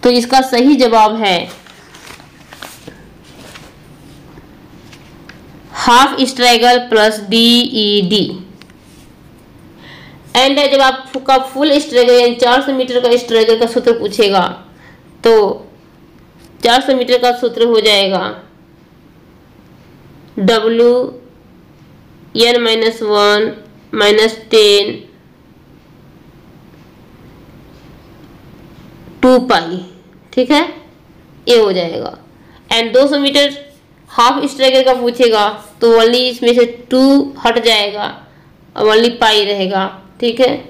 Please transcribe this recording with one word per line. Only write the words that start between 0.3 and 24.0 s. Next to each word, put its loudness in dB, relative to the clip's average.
सही 2
जवाब 2
है -2
हाफ 2
स्ट्रैगर 2
plus 0
डीईडी। 0
And 0
जब 2
आपका 0
फुल 0
स्ट्रैगर 2
यानी 4
चार 0
सौ -4
मीटर -2
का 2
स्ट्रैगर 0
का 0
सूत्र 0
पूछेगा 0
तो 6
चार 2
सौ 0
मीटर 0
का 0
सूत्र -2
हो 2
जाएगा 0
डब्ल्यू 2
एन 2
माइनस -2
वन 0
माइनस 2